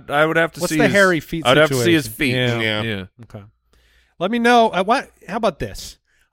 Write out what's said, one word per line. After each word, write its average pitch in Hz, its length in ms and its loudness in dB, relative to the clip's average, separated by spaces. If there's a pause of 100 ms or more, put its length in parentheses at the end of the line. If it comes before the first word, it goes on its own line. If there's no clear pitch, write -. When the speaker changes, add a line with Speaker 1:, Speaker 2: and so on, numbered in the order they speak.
Speaker 1:
I, 143 120 0
I 156 40 4
would 160 120 -2
have 165 160 0
to 143 80 -10
Speaker 2:
What's 175 120 -2
Speaker 1:
see 156 40 0
Speaker 2:
the 156 80 4
Speaker 1:
his, - 80 2
Speaker 2:
hairy 185 260 4
feet 160 260 -8
Speaker 1:
I'd 131 120 6
have 156 120 4
to 139 60 -2
see 127 180 2
his 151 120 2
Speaker 2:
situation? 123 540 -2
Speaker 1:
feet. 113 60 -4
Speaker 2:
Yeah. 107 160 -2
Speaker 3:
Yeah. 110 160 -6
Speaker 1:
Yeah. 92 80 -10 (180)
Speaker 2:
Okay. 107 200 -20 (760)
Let 185 140 -4
me 240 80 -2
know. 233 300 4
Uh, 180 140 -2
what? 226 280 -2 (160)
How 185 100 -10
about 214 220 -2
this? - 400 -12 (340)